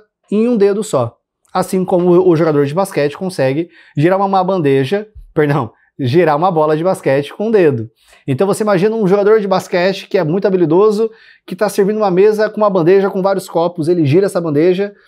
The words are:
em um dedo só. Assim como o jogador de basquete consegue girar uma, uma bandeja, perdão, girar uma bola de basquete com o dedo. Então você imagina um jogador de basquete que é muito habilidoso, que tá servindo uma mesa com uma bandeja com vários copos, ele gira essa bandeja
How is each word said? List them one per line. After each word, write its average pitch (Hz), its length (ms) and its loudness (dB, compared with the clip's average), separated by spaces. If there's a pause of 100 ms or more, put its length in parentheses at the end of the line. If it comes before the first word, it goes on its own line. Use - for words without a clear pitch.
(300)
em 214 180 0
um 247 80 0
dedo 202 260 2
só. 127 360 -4 (340)
Assim 185 320 -2
como 180 440 2
o 170 60 4
jogador 151 320 0
de 139 80 -6
basquete 151 420 -2
consegue 160 540 -4 (260)
girar 175 220 2
uma, 196 80 0
uma 196 160 0
bandeja, 180 640 0 (260)
perdão, 147 400 -2 (240)
girar 147 400 2
uma 170 140 0
bola 156 260 0
de 156 60 -4
basquete 160 500 -2
com 208 160 -6
o 233 40 -2
dedo. 139 360 2 (380)
Então 143 200 0
você 202 180 -2
imagina 208 320 0
um 220 100 -2
jogador 202 340 2
de 202 60 -6
basquete 190 600 -2
que 208 100 -2
é 175 60 0
muito 185 220 -2
habilidoso, 196 640 2 (360)
que - 80 -10
tá 202 140 -2
servindo 202 300 -2
uma 208 120 0
mesa 208 400 2
com 214 60 -12
uma 208 140 2
bandeja 190 400 2
com 190 120 -4
vários 190 260 -2
copos, 170 380 -2
ele 170 180 0
gira 165 220 2
essa 185 140 -4
bandeja 175 520 0 (160)